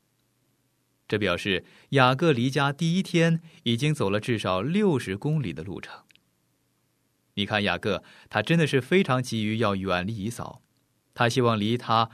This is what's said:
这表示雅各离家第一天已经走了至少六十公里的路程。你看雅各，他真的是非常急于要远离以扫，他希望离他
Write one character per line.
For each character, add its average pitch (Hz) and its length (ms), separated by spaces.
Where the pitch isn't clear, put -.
这 110 100
表 92 180
示 92 300
雅 131 240
各 165 180
离 127 200
家 143 200
第 165 220
一 185 80
天 165 400
已 117 120
经 143 160
走 123 160
了 101 120
至 113 180
少 92 240
六 170 380
十 95 180
公 151 240
里 95 100
的 73 120
路 95 180
程。 - 220
你 104 100
看 104 200
雅 90 160
各， 95 240
他 107 140
真 165 160
的 156 80
是 135 120
非 180 240
常 127 180
急 113 220
于 107 140
要 107 180
远 92 300
离 110 100
以 101 140
扫， - 320
他 120 120
希 117 140
望 117 180
离 110 160
他 117 380